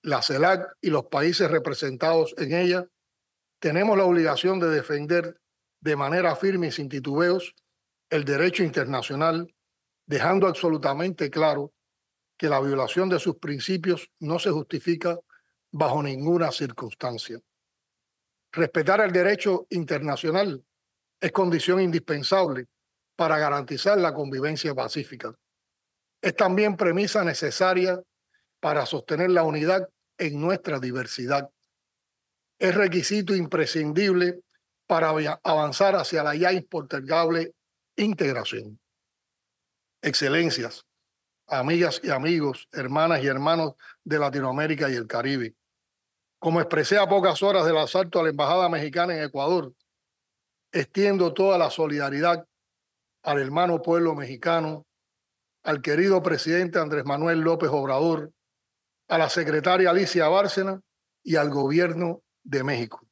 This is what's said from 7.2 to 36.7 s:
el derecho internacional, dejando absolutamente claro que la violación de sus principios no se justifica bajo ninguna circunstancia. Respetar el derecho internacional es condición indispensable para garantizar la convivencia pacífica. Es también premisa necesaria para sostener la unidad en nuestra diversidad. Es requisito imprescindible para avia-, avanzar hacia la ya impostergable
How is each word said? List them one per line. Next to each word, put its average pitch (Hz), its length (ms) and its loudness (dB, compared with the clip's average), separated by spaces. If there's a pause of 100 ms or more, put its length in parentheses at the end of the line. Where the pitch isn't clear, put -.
el 151 160 -2
derecho 165 380 0
internacional, 151 920 -2 (520)
dejando 175 400 2
absolutamente 160 840 -2
claro 147 420 0 (680)
que 160 100 -2
la 139 120 2
violación 139 480 0
de 180 100 2
sus - 180 -2
principios 170 800 -4
no 160 200 -4
se 202 120 0
justifica 170 680 -2 (520)
bajo 147 320 0
ninguna 147 480 0
circunstancia. 120 880 -8 (1120)
Respetar 170 480 2
el 196 120 2
derecho 185 580 2
internacional 156 920 -2 (560)
es 180 100 -2
condición 180 500 2
indispensable 160 880 0 (480)
para 156 240 0
garantizar 147 600 0
la 165 160 2
convivencia 143 600 -4
pacífica. 120 600 -8 (880)
Es - 120 -2
también 196 420 2
premisa 196 460 0
necesaria 185 800 0 (580)
para 143 280 -2
sostener 160 440 -2
la 175 120 4
unidad 160 460 0 (300)
en 147 220 -4
nuestra 170 400 -2
diversidad. 127 720 -6 (1080)
Es 185 160 2
requisito 190 600 0
imprescindible 180 1080 0 (460)
para 160 240 2
avia-, 156 340 -2
avanzar 156 520 2
hacia 156 260 -2
la 147 120 0
ya 180 180 2
impostergable 160 1000 -2 (420)